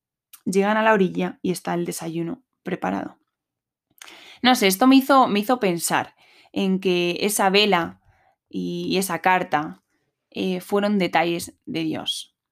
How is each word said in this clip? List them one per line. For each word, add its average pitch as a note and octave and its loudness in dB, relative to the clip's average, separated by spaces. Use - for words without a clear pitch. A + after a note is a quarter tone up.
llegan G3 0
a A3 0
la A3 4
orilla F3+ 0
y F3+ -2
está F3+ -6
el F3 -4
desayuno E3 -8
preparado. - -6
No B3 4
sé, G3+ 4
esto F#3+ 2
me C4+ 8
hizo, C4+ 6
me G3+ 0
hizo B3 0
pensar E3+ -2
en F#3+ 0
que F3 -2
esa G#3 0
vela F#3 0
y, F3 -8
y F3+ 0
esa F#3 -4
carta, F3 -2
eh, F#3 -4
fueron G3+ 0
detalles E3+ -2
de D#3+ -6
Dios. - -8